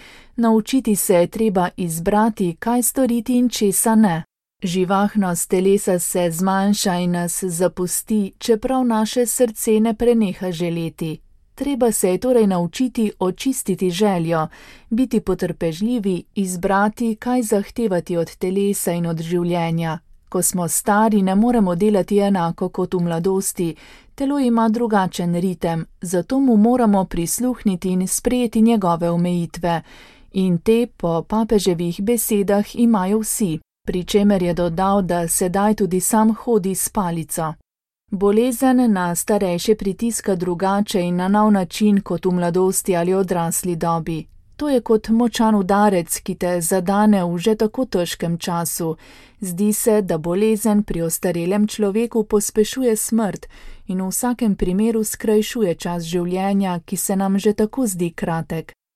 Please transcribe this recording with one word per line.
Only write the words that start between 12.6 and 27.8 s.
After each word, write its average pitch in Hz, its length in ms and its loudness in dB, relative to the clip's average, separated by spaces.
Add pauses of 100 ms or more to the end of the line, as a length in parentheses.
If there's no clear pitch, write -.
očistiti 185 680 -2
željo, 170 580 0 (420)
biti 226 320 0
potrpežljivi, 185 1000 -2 (120)
izbrati, 196 800 -2
kaj 247 260 -2
zahtevati 196 760 -2
od 165 180 -4
telesa 196 560 -2
in 170 140 -2
od 165 120 -4
življenja. 165 800 -2 (300)
Ko 180 120 -2
smo 175 260 -2
stari, 214 540 2
ne 190 140 2
moremo 214 400 2
delati 202 440 2
enako 185 500 0
kot 180 240 -4
v 185 60 0
mladosti. 170 760 -2 (400)
Telo 277 240 -2
ima 226 300 2
drugačen 196 680 0
ritem, 170 500 -2 (160)
zato 180 380 -2
mu 254 180 4
moramo 214 480 4
prisluhniti 190 840 -2